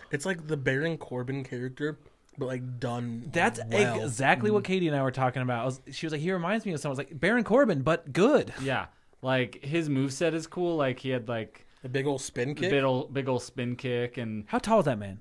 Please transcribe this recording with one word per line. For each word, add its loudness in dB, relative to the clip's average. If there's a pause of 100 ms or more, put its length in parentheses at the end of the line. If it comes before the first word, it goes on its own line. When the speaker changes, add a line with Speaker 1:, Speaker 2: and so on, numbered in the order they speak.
(120)
Speaker 1:
it's -4
like -4
the -2
Baron 0
Corbin -6
character, -6 (380)
but, -4
like, -6
done -4
Speaker 2:
That's 2 (100)
Speaker 1:
well. 2
Speaker 2:
exactly 2
what 2
Katie 0
and 0
I 2
were 2
talking 0
about. -2
I -2
was, -4 (100)
she -8
was -4
like, -4
"He 0
reminds -2
me -2
of -2
someone." -4
I -4
was -8
like, -12
"Baron 4
Corbin, 6
but 0
good." 6
Speaker 3:
Yeah. -2 (360)
Like, 0
his -2
moveset 2
is -4
cool. 0
Like, 0
he -6
had, -2
like, -6 (180)
Speaker 1:
A -8
big 0
old 0
spin -2
Speaker 3:
the -2
Speaker 1:
kick? 0
Speaker 3:
big 4
ol-, 2
big -2
ol' 2
spin -4
kick. -2
And -6
Speaker 2:
How 0
tall 4
is 4
that 0
man? -8